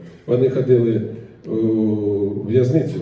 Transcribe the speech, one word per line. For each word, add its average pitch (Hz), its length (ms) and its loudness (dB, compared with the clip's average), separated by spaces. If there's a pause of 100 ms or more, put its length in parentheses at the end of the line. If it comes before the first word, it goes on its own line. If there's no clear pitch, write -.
(260)
Вони 127 240 2
ходили 117 520 2 (440)
у 104 1000 0
в'язницю. 127 540 0